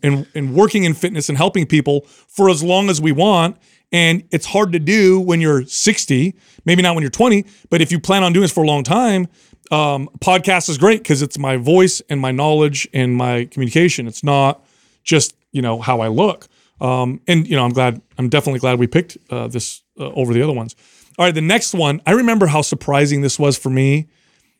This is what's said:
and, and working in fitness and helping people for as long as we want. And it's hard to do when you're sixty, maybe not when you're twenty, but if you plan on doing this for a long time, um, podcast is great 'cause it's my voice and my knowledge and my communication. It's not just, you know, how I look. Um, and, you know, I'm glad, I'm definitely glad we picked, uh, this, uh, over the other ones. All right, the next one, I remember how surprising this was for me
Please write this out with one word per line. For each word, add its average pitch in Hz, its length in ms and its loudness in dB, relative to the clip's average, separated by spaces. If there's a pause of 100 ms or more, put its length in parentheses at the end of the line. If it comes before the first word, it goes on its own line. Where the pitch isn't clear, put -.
and, 143 320 -2
and 135 180 -6
working 202 300 2
in 165 100 0
fitness 175 360 -4
and 143 80 -2
helping 175 280 0
people 143 400 0 (220)
for 190 240 2
as 151 100 0
long 185 280 0
as 156 120 -2
we 156 100 2
want. 175 460 2 (340)
And 170 400 2
it's - 160 -4
hard 202 260 0
to 175 60 -2
do 190 400 2
when 175 220 0
you're 143 260 0
sixty, 160 680 -2 (320)
maybe 175 180 2
not 175 120 2
when 160 80 -2
you're 131 80 -4
twenty, 214 340 2 (260)
but 170 100 2
if 156 100 0
you 170 80 -2
plan 190 240 0
on 175 100 2
doing 185 100 4
this 175 80 0
for 165 120 0
a 156 40 2
long 147 160 0
time, 190 440 0 (440)
um, 147 360 -2 (120)
podcast 185 500 0
is 151 80 -4
great 214 260 2
'cause 143 200 0
it's 143 160 -8
my 135 180 -2
voice 180 420 2 (100)
and 139 100 -4
my 131 120 -2
knowledge 147 600 0
and 127 220 0
my 123 300 -2
communication. 135 640 0
It's - 160 -12
not 139 400 0 (400)
just, 151 300 0 (180)
you 135 120 -4
know, 113 160 -4
how 113 220 -2
I 110 80 -2
look. 170 380 -2 (340)
Um, 127 460 -4
and, 170 200 2
you - 80 -2
know, 131 80 0
I'm 123 80 0
glad, 123 300 -2 (160)
I'm 127 120 -4
definitely 139 300 -2
glad 127 180 0
we 120 100 0
picked, 170 300 -2 (120)
uh, 120 180 -8
this, - 360 -10 (140)
uh, 139 120 -12
over 127 240 -2
the 117 80 2
other 151 100 0
ones. 120 240 -8 (420)
All 175 80 2
right, 180 80 2
the 156 60 -4
next 180 340 -2
one, 156 320 -2
I 165 60 2
remember 226 360 4
how 151 140 2
surprising 143 600 0
this 139 180 -2
was 143 180 0
for - 120 -6
me 139 380 0 (520)